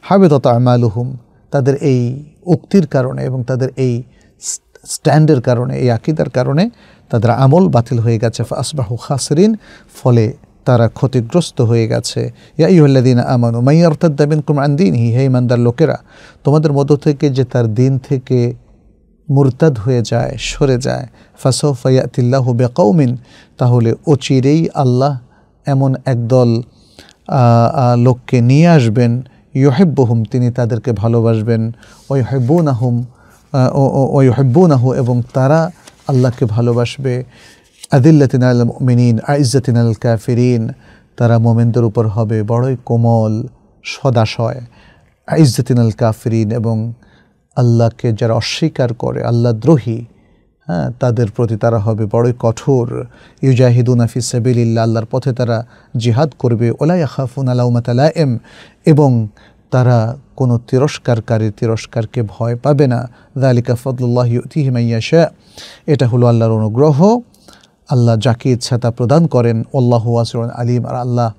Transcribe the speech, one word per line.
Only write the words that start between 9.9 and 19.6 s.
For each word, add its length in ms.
ফলে 300
তারা 220
ক্ষতিগ্রস্ত 760
হয়ে 260
গেছে। 440
ইয়া 100
আইয়ুহাল্লাযীনা 540
আমানু 400
মান 140
ইয়ারতাদ্দা 500
মিনকুম 320
আন 180
দীনিহি, 420
হে 80
ঈমানদার 340
লোকেরা, 380
তোমাদের 300
মধ্য 220
থেকে 340
যে 140
তার 300
দিন 240
থেকে 560
মুরতাদ 480